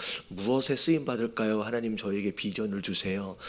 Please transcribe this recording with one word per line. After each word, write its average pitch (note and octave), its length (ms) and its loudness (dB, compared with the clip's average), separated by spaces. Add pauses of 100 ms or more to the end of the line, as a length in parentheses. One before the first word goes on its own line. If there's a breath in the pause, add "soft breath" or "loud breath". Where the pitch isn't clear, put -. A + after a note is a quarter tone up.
(280 loud breath)
무엇에 B2+ 480 2
쓰임 D#3 300 4
받을까요? A2+ 560 2
하나님, A2+ 340 0
저에게 G2+ 360 0
비전을 G2+ 500 -2
주세요. F#2+ 560 -2 (120)